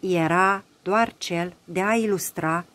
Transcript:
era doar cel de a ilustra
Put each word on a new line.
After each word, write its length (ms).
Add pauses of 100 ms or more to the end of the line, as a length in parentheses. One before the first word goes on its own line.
era 640 (180)
doar 340
cel 380 (100)
de 160
a 140
ilustra 800